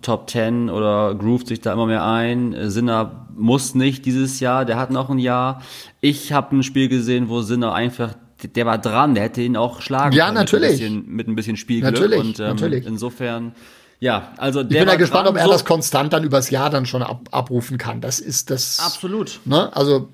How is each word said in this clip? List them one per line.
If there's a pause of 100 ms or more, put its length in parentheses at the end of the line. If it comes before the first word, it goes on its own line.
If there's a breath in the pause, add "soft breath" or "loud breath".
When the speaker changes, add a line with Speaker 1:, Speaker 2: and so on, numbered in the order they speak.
Speaker 1:
Top
Ten
oder
groovt
sich
da
immer
mehr
ein.
Äh,
Sinner
muss
nicht
dieses
Jahr,
der
hat
noch
ein
Jahr. (400 loud breath)
Ich
hab
ein
Spiel
gesehen,
wo
Sinner
einfach, (300)
d-,
der
war
dran,
der
hätte
ihn
auch
schlagen
Speaker 2:
Ja,
Speaker 1:
können
Speaker 2:
natürlich.
Speaker 1:
mit
ein
bisschen,
mit
ein
bisschen
Spielglück.
Speaker 2:
Natürlich,
Speaker 1:
Und,
ähm,
Speaker 2:
natürlich.
Speaker 1:
insofern (480 loud breath)
ja,
also
Speaker 2:
Ich
Speaker 1:
der
Speaker 2:
bin
ja
Speaker 1:
war
Speaker 2:
gespannt,
Speaker 1:
dran,
Speaker 2:
ob
er
Speaker 1:
so
Speaker 2:
das
konstant
dann
übers
Jahr
dann
schon
ab-,
abrufen
kann.
Das
ist
das
Speaker 1:
Absolut.
Speaker 2:
Ne?
Also,